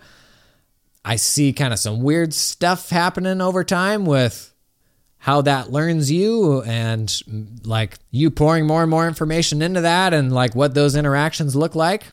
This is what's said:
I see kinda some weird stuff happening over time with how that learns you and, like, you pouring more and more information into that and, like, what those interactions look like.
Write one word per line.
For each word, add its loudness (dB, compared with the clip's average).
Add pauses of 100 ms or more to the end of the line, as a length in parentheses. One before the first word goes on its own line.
(1040)
I -2
see 0
kinda -2
some -4
weird 0
stuff -4
happening -2
over 0
time -2
with 0 (640)
how 0
that 0
learns 0
you 2
and, -4 (440)
like, -4 (120)
you 2
pouring 2
more 2
and 2
more 2
information -2
into 0
that 2
and, 2
like, 0
what 2
those 2
interactions 0
look 0
like. 0